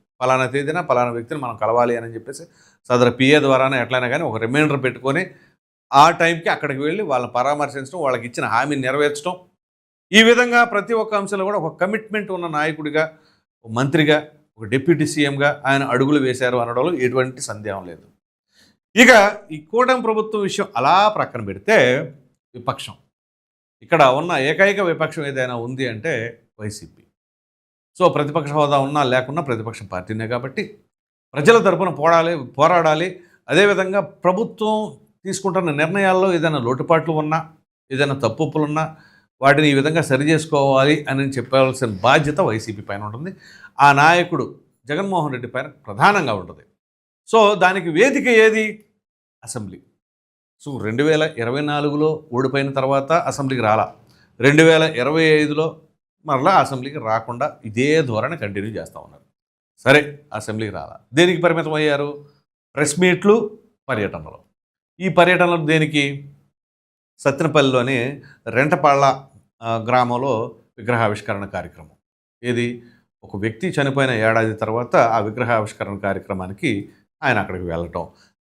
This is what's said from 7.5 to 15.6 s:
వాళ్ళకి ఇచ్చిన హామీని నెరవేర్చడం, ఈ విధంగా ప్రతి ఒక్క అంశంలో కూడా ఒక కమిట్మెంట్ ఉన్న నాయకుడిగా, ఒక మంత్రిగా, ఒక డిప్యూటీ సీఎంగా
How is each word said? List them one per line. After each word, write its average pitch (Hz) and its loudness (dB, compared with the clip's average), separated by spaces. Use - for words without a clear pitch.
వాళ్ళకి 127 -2
ఇచ్చిన 123 -6
హామీని 135 -2
నెరవేర్చడం, 147 -2
ఈ 214 8
విధంగా 240 6
ప్రతి 226 4
ఒక్క 220 -2
అంశంలో 196 -2
కూడా 208 -2
ఒక 160 -6
కమిట్మెంట్ 208 -4
ఉన్న 175 -6
నాయకుడిగా, 156 -2
ఒక 113 -16
మంత్రిగా, 151 2
ఒక 113 -14
డిప్యూటీ 135 0
సీఎంగా 143 -2